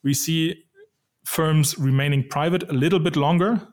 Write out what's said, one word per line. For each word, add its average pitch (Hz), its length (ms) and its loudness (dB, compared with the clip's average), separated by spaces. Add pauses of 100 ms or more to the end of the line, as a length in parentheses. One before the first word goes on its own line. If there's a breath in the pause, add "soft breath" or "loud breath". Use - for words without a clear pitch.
We 139 120 0
see 165 500 -4 (600)
firms 156 520 0
remaining 135 500 0
private 170 420 -2
a - 20 -2
little 156 260 2
bit 160 180 -2
longer 175 440 2 (120)